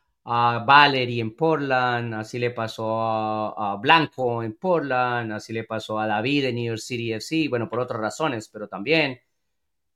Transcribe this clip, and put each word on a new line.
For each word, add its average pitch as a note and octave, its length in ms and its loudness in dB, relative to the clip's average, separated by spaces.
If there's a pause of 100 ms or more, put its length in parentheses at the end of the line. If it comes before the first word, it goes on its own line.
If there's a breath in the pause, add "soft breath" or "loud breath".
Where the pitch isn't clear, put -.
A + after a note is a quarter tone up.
(240 loud breath)
a A#2+ 420 0
Valerie C3 560 6
en A2 140 -6
Portland, B2+ 800 0
así A2 260 -8
le A#2+ 120 0
pasó A2+ 500 -4
a, G#2+ 720 -2
a - 40 -4
Blanco B2+ 640 4
en A2 120 -6
Portland, B2+ 800 0
así G#2+ 200 -10
le A2+ 120 -4
pasó G#2+ 340 -4
a A2 80 0
David B2+ 380 0
en A2+ 100 -2
New A#2+ 120 -2
York A2+ 120 -4
City A#2 340 -6
F A2 80 -6
C, D#3+ 280 -2
bueno, A#2 200 -2
por A2+ 100 -4
otras B2 200 -4
razones, A2 480 -4
pero G#2 220 -12
también, C3 500 -2 (760)